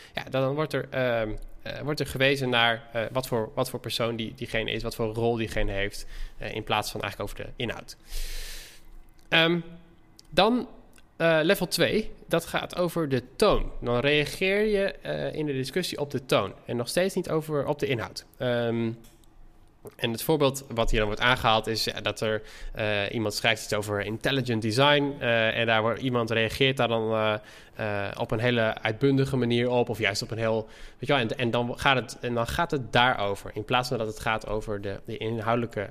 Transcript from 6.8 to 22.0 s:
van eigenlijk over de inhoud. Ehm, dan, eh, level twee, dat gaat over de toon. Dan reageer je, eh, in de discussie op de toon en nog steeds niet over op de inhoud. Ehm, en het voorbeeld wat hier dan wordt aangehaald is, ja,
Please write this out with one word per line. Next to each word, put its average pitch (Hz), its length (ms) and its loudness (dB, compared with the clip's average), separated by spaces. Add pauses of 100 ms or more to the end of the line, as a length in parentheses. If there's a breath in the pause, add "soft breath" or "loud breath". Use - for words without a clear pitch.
van 110 100 -8
eigenlijk 101 300 -6
over - 140 -10
de - 60 -12 (120)
inhoud. - 340 -8 (1300 loud breath)
Ehm, 165 300 4 (680)
dan, 214 380 4 (500)
eh, 160 240 4
level 180 260 2
twee, 175 440 2 (160)
dat 165 180 0
gaat - 320 -4
over 170 320 0
de 127 140 2 (120)
toon. 190 360 4 (100)
Dan 120 180 2
reageer 151 680 2
je, 196 260 2 (100)
eh, 151 320 -4
in 151 120 -4
de 143 80 -2
discussie 131 460 -2
op 139 120 -4
de 123 140 -4
toon 110 280 2 (120)
en 123 120 -4
nog 120 100 -2
steeds 190 280 0
niet 180 140 -2
over 151 360 0
op 147 140 -2
de - 80 -2
inhoud. 117 380 -4 (120)
Ehm, 117 540 0 (1040)
en 117 160 -2
het 113 120 -6
voorbeeld 143 500 2
wat 113 160 2
hier 113 100 6
dan 107 80 4
wordt 107 160 -2
aangehaald 120 440 4
is, 110 160 -2
ja, 98 180 -4